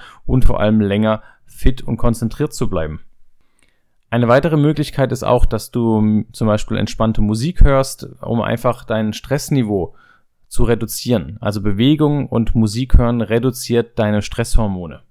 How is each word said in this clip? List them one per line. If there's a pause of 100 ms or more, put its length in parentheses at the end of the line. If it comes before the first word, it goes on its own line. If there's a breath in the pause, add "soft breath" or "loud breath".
(260 loud breath)
und
vor
allem
länger (240 soft breath)
fit
und
konzentriert
zu
bleiben. (1120)
Eine
weitere
Möglichkeit
ist
auch,
dass
du,
m,
zum
Beispiel
entspannte
Musik
hörst, (120)
um
einfach
dein
Stressniveau (520 soft breath)
zu
reduzieren.
Also
Bewegung
und
Musik
hören
reduziert
deine
Stresshormone.